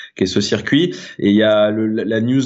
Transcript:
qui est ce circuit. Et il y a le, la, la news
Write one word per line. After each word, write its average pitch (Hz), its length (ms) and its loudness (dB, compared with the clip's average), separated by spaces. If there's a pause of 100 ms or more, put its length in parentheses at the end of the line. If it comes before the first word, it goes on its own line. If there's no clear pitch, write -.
(160)
qui 95 80 0
est - 20 4
ce 98 140 -2
circuit. 139 540 0 (240)
Et 101 120 0
il 104 60 4
y 107 60 4
a 107 280 4
le, 110 160 -2
la, 110 180 -4
la 110 160 -2
news 127 260 0